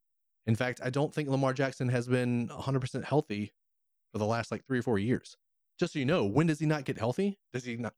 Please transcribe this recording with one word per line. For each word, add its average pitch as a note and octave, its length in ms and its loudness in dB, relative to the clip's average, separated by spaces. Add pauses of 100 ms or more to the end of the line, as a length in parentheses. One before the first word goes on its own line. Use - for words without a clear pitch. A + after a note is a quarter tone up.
(460)
In A2+ 100 4
fact, B2 280 -2
I B2+ 60 -2
don't C#3 240 0
think D3+ 140 -2
Lamar C3+ 260 2
Jackson C3 360 0
has B2 180 0
been B2 440 2
a - 100 -10
hundred C3 200 0
percent A2+ 240 -6
healthy G#2 480 0 (580)
for G#2 80 -6
the G#2+ 60 2
last, A#2 260 0
like, A2+ 140 -6
three B2+ 140 0
or A2+ 40 -2
four A2 160 2
years. - 360 0 (440)
Just F3 140 -2
so D#3 60 -2
you B2 60 0
know, D3 200 2
when C3+ 220 4
does D3+ 120 0
he D#3+ 60 -2
not D3+ 200 0
get B2 120 -4
healthy? F#3+ 420 0 (140)
Does B2+ 100 -4
he A#2+ 140 -6
not, A#2 200 -6